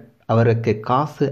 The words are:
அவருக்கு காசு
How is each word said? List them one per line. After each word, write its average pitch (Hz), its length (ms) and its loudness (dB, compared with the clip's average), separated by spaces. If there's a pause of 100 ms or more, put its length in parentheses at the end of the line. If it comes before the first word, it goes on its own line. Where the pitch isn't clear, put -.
(260)
அவருக்கு 113 540 2
காசு 143 520 -2